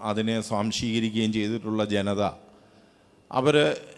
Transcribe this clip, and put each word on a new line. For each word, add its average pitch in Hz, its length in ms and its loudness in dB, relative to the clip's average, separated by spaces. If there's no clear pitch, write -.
അതിനെ 110 260 0
സ്വാംശീകരിക്കുകയും 110 920 0
ചെയ്തിട്ടുള്ള 107 440 0
ജനത, 101 280 0
അവർ 139 240 2